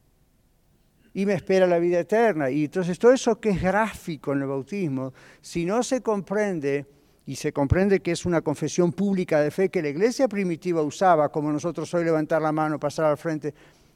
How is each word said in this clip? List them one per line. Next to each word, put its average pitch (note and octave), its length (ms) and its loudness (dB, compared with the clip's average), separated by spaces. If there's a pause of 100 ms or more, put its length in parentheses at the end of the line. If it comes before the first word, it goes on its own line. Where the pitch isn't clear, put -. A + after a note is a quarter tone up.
(1120)
Y G3 140 -4
me G3+ 80 2
espera F#3+ 320 2
la E3+ 140 4
vida F3 200 2
eterna. F3 500 2
Y D3 160 0
entonces F3 340 -4
todo A#3 120 8
eso A#3 280 2
que A3 100 -2
es E3 120 0
gráfico F#3 680 -2
en C#3 100 0
el C3+ 60 -4
bautismo, C3+ 640 -4 (300)
si E3+ 240 -6
no G#3+ 180 0
se B3+ 180 -2
comprende, F#3 840 -2 (400)
y C3+ 100 -10
se D3+ 160 -4
comprende F3+ 480 2
que F3 120 -4
es E3 140 -4
una E3 160 0
confesión D#3+ 520 0
pública F#3 480 0
de D3+ 100 0
fe F#3+ 180 0
que F3+ 120 -2
la D3 80 -2
iglesia A#3 380 0
primitiva F3+ 540 -2
usaba, D3+ 480 4
como D3+ 220 -2
nosotros D#3 420 -6
hoy E3+ 120 0
levantar D#3 360 0
la D#3 100 0
mano, D3+ 280 -2
pasar D3 260 -2
al D3 120 2
frente, D3+ 360 -6 (420)